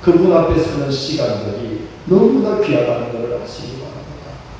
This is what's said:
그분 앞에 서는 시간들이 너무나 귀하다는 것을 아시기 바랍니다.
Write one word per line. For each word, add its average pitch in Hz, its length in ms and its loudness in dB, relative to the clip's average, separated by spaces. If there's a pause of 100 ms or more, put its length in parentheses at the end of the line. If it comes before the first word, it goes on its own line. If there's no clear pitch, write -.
그분 175 320 6
앞에 165 260 4
서는 139 320 -2
시간들이 120 960 -4 (180)
너무나 202 540 4
귀하다는 120 540 0
것을 117 280 -6
아시기 - 380 -12
바랍니다. 139 180 -14 (640)